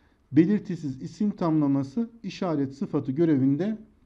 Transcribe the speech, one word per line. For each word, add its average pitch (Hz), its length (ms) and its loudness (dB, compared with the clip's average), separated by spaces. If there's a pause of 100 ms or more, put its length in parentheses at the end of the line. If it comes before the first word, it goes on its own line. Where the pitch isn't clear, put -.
(320)
Belirtisiz 156 720 2
isim 202 300 -2
tamlaması 156 800 0 (140)
işaret 156 520 -4
sıfatı 156 360 -4
görevinde 151 680 2 (280)